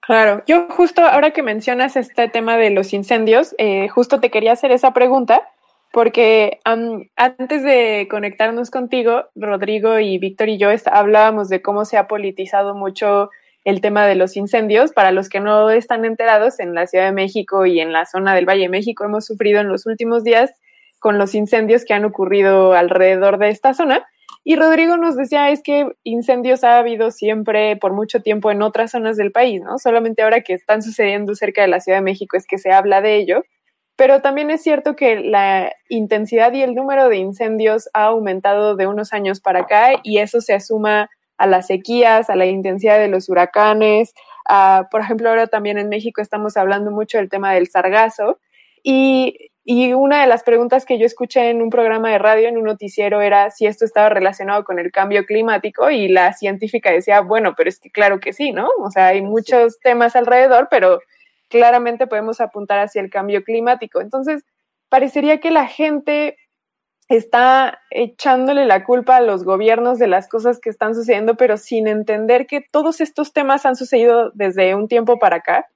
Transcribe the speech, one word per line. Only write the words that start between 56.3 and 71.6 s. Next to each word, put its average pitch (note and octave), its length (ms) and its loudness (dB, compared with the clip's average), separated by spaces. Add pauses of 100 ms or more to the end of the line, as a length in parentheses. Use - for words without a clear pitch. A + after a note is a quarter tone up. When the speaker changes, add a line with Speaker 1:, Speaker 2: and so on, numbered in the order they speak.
Speaker 1:
científica G3+ 580 -4
decía, G3+ 300 2
bueno, G3 340 -2
pero E3 140 -2
es F#3+ 100 -14
que - 120 -20
claro G3+ 280 0
que F#3+ 140 -10
sí, C#4 200 -6
¿no? G#3 160 -4 (100)
O G3+ 100 -8
sea, F#3+ 200 2
hay G3 100 0
Speaker 2:
Sí. G3 60 -6
Speaker 1:
muchos A3+ 560 0
temas A#3+ 340 2
alrededor, B3 560 4
pero F#3 280 2 (500)
claramente A#3+ 580 2
podemos A3 340 -6
apuntar G#3 380 -4
hacia G#3 200 -4
el F#3+ 120 -10
cambio G3+ 320 -4
climático. A3+ 580 -4
Entonces, C4+ 420 -6 (460)
parecería C#4+ 500 0
que E4 120 -4
la D4 160 2
gente D4 680 -4 (760)
está B3 720 2 (120)
echándole C4 760 0
la F#3+ 180 2
culpa B3+ 340 2
a B3 40 6
los G3+ 220 -2
gobiernos A3+ 560 0
de B3 80 2
las F#3+ 200 0
cosas A#3 320 -2
que A3+ 120 -8
están A3 240 -4
sucediendo, A3+ 400 0
pero A3+ 220 2
sin A3 300 -4